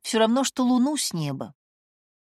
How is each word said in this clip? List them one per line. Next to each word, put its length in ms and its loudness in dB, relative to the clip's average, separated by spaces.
все 180 -2
равно, 260 2
что 180 -2
луну 320 2
с 160 -4
неба. 420 -6